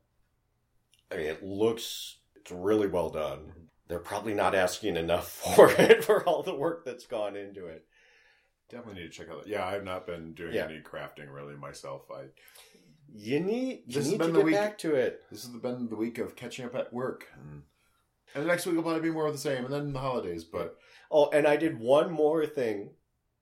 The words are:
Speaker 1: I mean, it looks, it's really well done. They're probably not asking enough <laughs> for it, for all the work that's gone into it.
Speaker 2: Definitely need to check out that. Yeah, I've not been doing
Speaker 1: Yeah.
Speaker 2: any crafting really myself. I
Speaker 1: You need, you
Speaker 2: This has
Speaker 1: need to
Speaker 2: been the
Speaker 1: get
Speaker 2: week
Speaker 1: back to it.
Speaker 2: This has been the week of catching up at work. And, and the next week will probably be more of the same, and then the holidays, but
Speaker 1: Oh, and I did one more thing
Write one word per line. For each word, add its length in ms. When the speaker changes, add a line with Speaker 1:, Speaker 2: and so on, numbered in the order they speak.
Speaker 1:
I 60
mean, 100
it 160
looks, 760
it's 140
really 380
well 220
done. 420
They're 100
probably 360
not 200
asking 420
enough 340
<laughs> 240
for 160
it, 340
for 240
all 140
the 120
work 300
that's 220
gone 300
into 300
it. 180
Speaker 2:
Definitely 340
need 100
to 40
check 140
out 140
that. 40
Yeah, 160
I've 200
not 220
been 280
doing 180
Speaker 1:
Yeah. 140
Speaker 2:
any 140
crafting 520
really 220
myself. 480
I 120
Speaker 1:
You 260
need, 460
you 80
Speaker 2:
This 20
has 140
Speaker 1:
need 80
to 60
Speaker 2:
been 80
the 80
Speaker 1:
get 60
Speaker 2:
week 100
Speaker 1:
back 220
to 180
it. 340
Speaker 2:
This 160
has 80
been 340
the 80
week 220
of 160
catching 300
up 100
at 180
work. 360
And, 220
and 80
the 60
next 180
week 80
will 80
probably 200
be 80
more 160
of 60
the 60
same, 260
and 80
then 200
the 80
holidays, 440
but 320
Speaker 1:
Oh, 220
and 160
I 100
did 220
one 320
more 360
thing 440